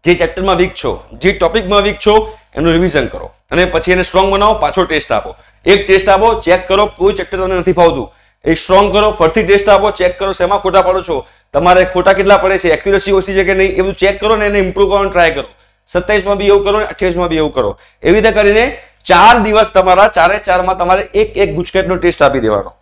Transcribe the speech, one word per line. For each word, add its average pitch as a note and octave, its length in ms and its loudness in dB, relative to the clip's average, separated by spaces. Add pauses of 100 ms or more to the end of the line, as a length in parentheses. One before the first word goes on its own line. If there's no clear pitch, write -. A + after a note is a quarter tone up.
જે F3 120 2
ચેપ્ટરમાં F#3 400 -2
વીક F3+ 180 -2
છો, G#2+ 300 -8 (100)
જે E3+ 180 -2
ટોપિકમાં G3 500 -2
વીક G3+ 260 -4
છો, G#3+ 300 0 (160)
એનું E3 200 0
રિવિઝન E3 320 0
કરો - 260 -12 (200)
અને F3 140 0
પછી D#3+ 260 -2
એને F3+ 120 0
સ્ટ્રોંગ F#3+ 300 0
બનાવો, G#3 200 2
પાછો E3+ 320 -2
ટેસ્ટ D3+ 260 -4
આપો. G#2 240 -4 (300)
એક G3+ 220 2
ટેસ્ટ F#3+ 220 2
આપો, G#3 240 2
ચેક F3+ 340 -2
કરો G3+ 180 0
કોઈ G3+ 280 -2
ચેપ્ટર F#3+ 240 -8
તમને F#3 180 -4
નથી F3+ 180 -2
ફાવતું, D#3 400 0 (320)
એ D#3+ 80 0
સ્ટ્રોંગ F#3+ 400 0
કરો, G#3 180 2
ફરીથી E3 320 0
ટેસ્ટ G3+ 260 2
આપો, G3+ 220 4
ચેક F3+ 280 -2
કરો G3 120 -4
શેમાં F#3 280 -2
ખોટા F#3 220 2
પાડો F#3 200 0
છો, D#3 260 -6 (260)
તમારે F3+ 320 4
ખોટા F3+ 280 0
કેટલા G3 240 4
પડે F#3+ 200 0
છે, E3+ 120 -2
એક્યુરસી G3 420 0
ઓછી F#3+ 220 -2
છે F#3+ 100 0
કે F#3+ 100 0
નહીં, F#3+ 180 0
એ F3+ 100 -2
બધું F#3+ 120 -4
ચેક G3 260 -2
કરો G#3+ 160 0
ને G#3 100 -2
એને G3+ 140 0
ઇમ્પ્રૂવ F#3+ 300 0
કરવાનો G3 200 0
ટ્રાય E3+ 220 2
કરો. C#3 160 -8 (400)
સત્યાવીસ F#3 380 -2
માં G3+ 120 -2
બી G3+ 80 -4
એવું G3+ 180 4
કરો G3+ 160 0
ને G#3+ 60 -4
અઠ્યાવીસ F3+ 320 -4
માં F3 100 -2
બી E3 80 -4
એવું D3+ 180 -2
કરો. G#2+ 260 -4 (240)
એવી F3 120 2
રીતે A3 160 2
કરીને G#3+ 460 0 (280)
ચાર G#3+ 340 6
દિવસ G#3+ 340 2
તમારા F#3 340 4
ચારે F3+ 300 0
ચારમાં F#3 400 -2
તમારે F#3 240 0
એક G#3+ 360 -4
એક F#3 180 0
ગુજકેટનો F3+ 400 -4
ટેસ્ટ E3+ 280 0
આપી C#3+ 160 2
દેવાનો G#2+ 420 -2